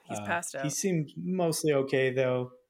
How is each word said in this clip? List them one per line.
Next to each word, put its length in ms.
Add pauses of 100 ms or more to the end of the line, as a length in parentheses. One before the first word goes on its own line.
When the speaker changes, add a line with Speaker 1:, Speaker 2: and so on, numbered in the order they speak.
Speaker 1:
He's 120
Speaker 2:
Uh, 60
Speaker 1:
passed 280
Speaker 2:
he 60
Speaker 1:
out. 120
Speaker 2:
seemed 460
mostly 560
okay, 400
though. 380 (180)